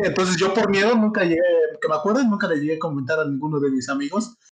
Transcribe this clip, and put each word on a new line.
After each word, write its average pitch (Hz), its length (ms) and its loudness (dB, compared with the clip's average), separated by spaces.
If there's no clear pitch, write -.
Entonces 180 340 0
yo 185 160 0
por 208 160 2
miedo 202 240 4
nunca 214 300 2
llegué, 170 180 2
que 165 60 -2
me 156 80 0
acuerdo, 208 280 0
nunca 202 240 0
le 160 80 0
llegué 151 200 -2
a - 20 -8
comentar 156 420 -4
a 156 60 0
ninguno 143 340 -2
de 139 100 0
mis 131 200 -2
amigos 143 460 -4